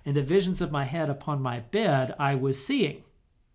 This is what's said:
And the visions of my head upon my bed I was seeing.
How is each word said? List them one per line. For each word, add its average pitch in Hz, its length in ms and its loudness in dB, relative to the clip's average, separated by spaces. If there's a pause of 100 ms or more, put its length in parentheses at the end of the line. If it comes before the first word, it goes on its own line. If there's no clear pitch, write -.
And 143 120 -2
the 147 60 4
visions 175 380 2
of 160 120 -2
my 143 120 -2
head 147 260 -2
upon 143 320 -4
my 123 180 -4
bed 143 580 2
I 139 160 2
was 135 300 0
seeing. 247 400 -2 (500)